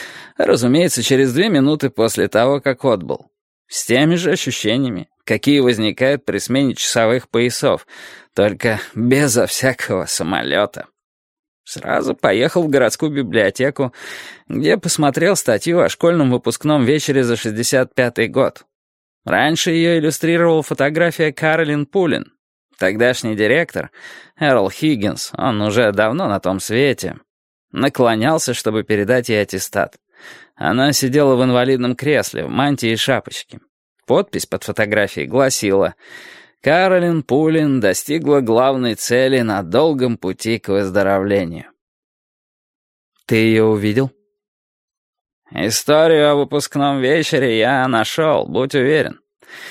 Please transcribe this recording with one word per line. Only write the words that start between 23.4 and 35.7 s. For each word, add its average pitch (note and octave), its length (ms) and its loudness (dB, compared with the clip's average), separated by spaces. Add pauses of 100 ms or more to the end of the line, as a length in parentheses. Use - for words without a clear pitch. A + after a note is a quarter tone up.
Эрл B2 320 2
Хиггинс, G#2 640 -4
он A2 280 -4
уже G#2+ 300 2
давно A2 360 0
на G2+ 120 -2
том F#2 200 -2
свете, A2+ 580 -2 (540)
наклонялся, B2 840 0
чтобы A2 300 -4
передать A2 460 0
ей G#2+ 120 2
аттестат. - 540 -4 (600)
Она C3 380 0
сидела C3+ 420 2
в B2 80 2
инвалидном B2 520 0
кресле, B2 500 -2
в C2 40 -10
мантии B2 420 0
и A2+ 40 0
шапочке. - 640 -4 (460)
Подпись D#3 400 0
под - 180 -8
фотографией G#2 640 -2
гласила: G2+ 680 0 (640)